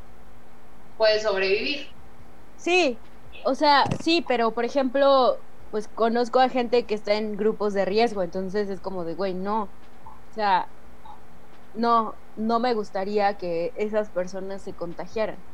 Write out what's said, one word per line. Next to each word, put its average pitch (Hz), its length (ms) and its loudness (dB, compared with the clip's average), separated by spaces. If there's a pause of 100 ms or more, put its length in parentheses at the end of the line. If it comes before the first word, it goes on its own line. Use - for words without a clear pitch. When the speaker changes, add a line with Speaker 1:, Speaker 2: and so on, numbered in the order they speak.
(960)
Speaker 1:
puedes 214 280 4
sobrevivir. 214 760 0 (580)
Speaker 2:
Sí, 339 480 2 (380)
o 262 140 2
sea, 285 340 6 (140)
sí, 330 240 4
pero 226 260 2
por 233 120 0
ejemplo, 269 800 4 (240)
pues 214 180 -4
conozco 233 520 2
a 254 100 8
gente 240 360 2
que - 100 -2
está 208 200 0
en 214 220 -2
grupos 214 360 2
de 190 120 2
riesgo, 208 380 2
entonces 190 460 -2
es 190 120 -6
como 190 240 -4
de, 165 100 -6
güey, 190 180 -2
no. 202 300 -2 (680)
O - 40 -10
sea, 202 380 2 (1040)
no, 226 480 2 (140)
no 220 240 2
me 247 140 2
gustaría 202 640 0
que 170 380 -2
esas 214 360 0
personas 190 520 -4
se 202 120 -8
contagiaran 180 800 -4